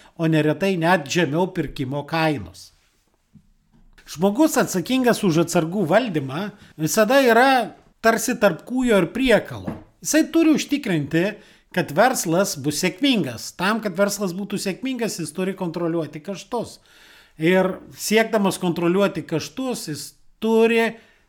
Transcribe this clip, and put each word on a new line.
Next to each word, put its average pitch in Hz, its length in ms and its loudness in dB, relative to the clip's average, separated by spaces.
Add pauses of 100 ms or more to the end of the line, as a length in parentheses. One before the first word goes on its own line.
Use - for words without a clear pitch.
(120)
o 165 180 -2
neretai 156 480 2
net 160 320 2
žemiau 165 400 0
pirkimo 143 560 -6
kainos. 151 640 -4 (1400)
Žmogus 208 480 2
atsakingas 233 720 0
už 165 220 4
atsargų 170 400 0
valdymą 170 640 0 (260)
visada 214 440 2
yra 240 260 6 (560)
tarsi 226 320 2
tarp 180 300 0
kūjo 240 340 2
ir 165 140 2
priekalo. 165 640 0 (240)
Jisai - 260 2
turi 320 240 4
užtikrinti, 170 720 0 (500)
kad 175 160 -2
verslas 190 720 2
bus 147 220 -4
sėkmingas. 185 720 -2
Tam, 202 240 -2
kad 190 160 -6
verslas 202 400 -2
būtų 202 240 -6
sėkmingas, 220 580 -6
jis 165 140 -8
turi 190 240 -4
kontroliuoti 165 640 -4
kaštus. 202 560 -8 (600)
Ir 185 400 2 (180)
siekdamas 208 640 0
kontroliuoti 175 640 0
kaštus, 214 640 -6
jis 147 160 -10 (300)
turi 226 580 2 (360)